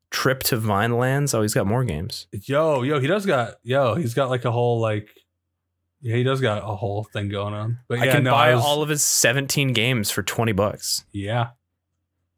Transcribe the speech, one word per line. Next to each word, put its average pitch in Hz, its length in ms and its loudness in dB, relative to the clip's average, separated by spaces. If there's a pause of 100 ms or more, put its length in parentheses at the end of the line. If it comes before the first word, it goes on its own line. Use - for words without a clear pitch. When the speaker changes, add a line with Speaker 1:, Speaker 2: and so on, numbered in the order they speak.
(100)
Speaker 1:
Trip 131 340 0
to 131 120 0
Vinelands. 120 800 0
Oh, 110 80 2
he's 107 120 0
got 107 120 0
more 123 180 0
games. 82 480 -6
Speaker 2:
Yo, 139 500 0
yo, 143 160 0
he 131 80 0
does 196 200 0
got, 123 360 0
yo, 123 320 2
he's 131 200 -2
got, 135 140 0
like, 127 160 -2
a 123 60 0
whole, 120 300 0
like, 107 300 -2 (920)
yeah, 117 160 -2
he 123 80 2
does 135 160 0
got 107 240 2
a 104 100 -6
whole 101 300 -4
thing 101 240 -6
going 101 260 -4
on. 110 320 -4
But 120 140 -4
Speaker 1:
I 123 60 2
Speaker 2:
yeah, 131 80 4
Speaker 1:
can 123 100 4
Speaker 2:
no, 127 80 2
Speaker 1:
buy 139 180 6
Speaker 2:
I 123 60 6
was 120 80 2
Speaker 1:
all 147 180 2
of 147 60 -2
his 147 140 0
seventeen 135 720 2
games 113 360 2
for 104 120 -2
twenty 113 300 0
bucks. - 600 -2
Speaker 2:
Yeah. 113 380 -4 (880)